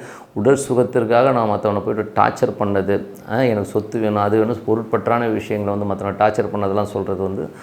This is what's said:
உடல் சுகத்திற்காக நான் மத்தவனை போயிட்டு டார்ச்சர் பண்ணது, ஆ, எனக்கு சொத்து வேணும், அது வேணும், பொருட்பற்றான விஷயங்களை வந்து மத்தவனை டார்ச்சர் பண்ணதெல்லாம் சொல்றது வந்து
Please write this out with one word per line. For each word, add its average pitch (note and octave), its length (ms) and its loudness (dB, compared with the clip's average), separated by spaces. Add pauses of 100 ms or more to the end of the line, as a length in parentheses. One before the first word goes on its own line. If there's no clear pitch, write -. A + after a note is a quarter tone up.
(320)
உடல் B2+ 260 4 (100)
சுகத்திற்காக B2 640 2
நான் A#2 160 2
மத்தவனை G#2 360 0
போயிட்டு G#2 360 -2
டார்ச்சர் G#2+ 400 2
பண்ணது, G2+ 400 0 (300)
ஆ, G#2+ 60 -2
எனக்கு A2 340 0
சொத்து G#2+ 280 -2
வேணும், G#2+ 240 2
அது G2+ 160 4
வேணும், A2 280 0
பொருட்பற்றான A2+ 680 0
விஷயங்களை G#2 460 -2
வந்து G#2 160 -4
மத்தவனை G2 280 -4
டார்ச்சர் G#2+ 320 2
பண்ணதெல்லாம் G2+ 420 -2
சொல்றது F#2+ 260 -4
வந்து F#2+ 260 -4 (140)